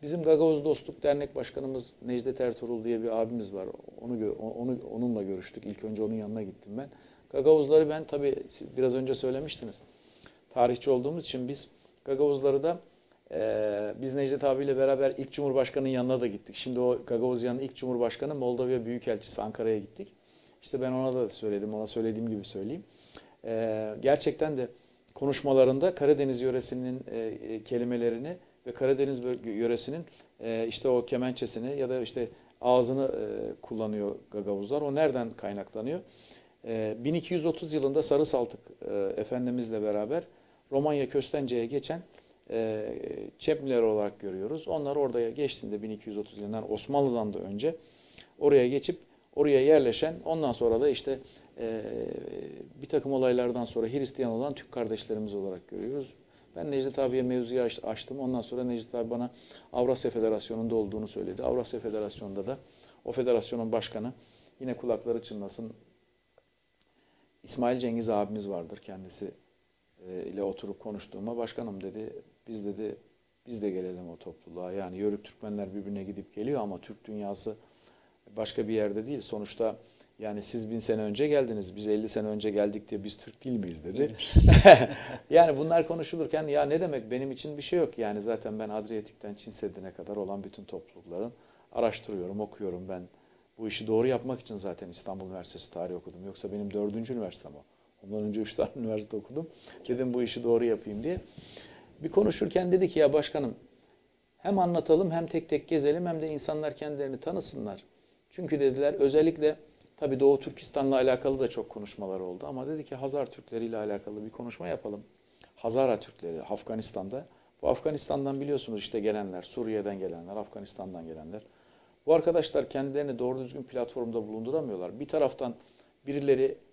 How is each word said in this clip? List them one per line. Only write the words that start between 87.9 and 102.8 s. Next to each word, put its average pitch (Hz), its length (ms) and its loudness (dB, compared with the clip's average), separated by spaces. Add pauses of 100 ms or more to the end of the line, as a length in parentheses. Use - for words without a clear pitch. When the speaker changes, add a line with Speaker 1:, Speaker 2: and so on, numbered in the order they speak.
Speaker 1:
Yani 104 240 -2
zaten 110 380 -4
ben 107 100 -4
Adriyatik'ten 107 640 -8
Çin - 180 -14
Seddi'ne 143 400 -8
kadar 101 240 -10
olan 98 280 -4
bütün 98 200 -14
toplulukların 90 680 -10 (400)
araştırıyorum, 104 680 -2
okuyorum 95 500 -6
ben. 92 140 -8 (540)
Bu 113 100 -8
işi 107 200 -6
doğru 110 200 4
yapmak 127 320 -2
için - 160 -12
zaten 92 340 -8
İstanbul 95 360 -10
Üniversitesi 90 460 -12
tarih 87 240 -6
okudum. 87 300 -14
Yoksa 98 260 -10
benim 101 220 -6
dördüncü 107 400 -2
üniversitem 92 420 -8
o. 73 80 -20 (420)
Ondan 107 180 -4
önce 104 180 -2
üç 107 120 -6
tane - 180 0
<laughs> - 40 -14
üniversite 110 420 -4
okudum. 139 320 -8 (380)
Dedim 127 260 0
bu 123 100 2
işi 120 200 -4
doğru 117 220 4
yapayım 110 380 0
diye. 180 180 -4 (840)
Bir 160 80 -4
konuşurken 185 600 4
dedi 185 160 6